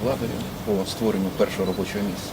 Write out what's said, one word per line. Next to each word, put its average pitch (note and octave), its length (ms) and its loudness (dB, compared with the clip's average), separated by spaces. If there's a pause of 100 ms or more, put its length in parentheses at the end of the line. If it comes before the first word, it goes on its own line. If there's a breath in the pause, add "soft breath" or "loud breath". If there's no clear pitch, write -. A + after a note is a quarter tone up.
владою B2 340 0 (300)
по A2 60 2 (180)
створенню G2 400 2 (100)
першого G2 300 2
робочого G2 400 -2
місця. - 220 -6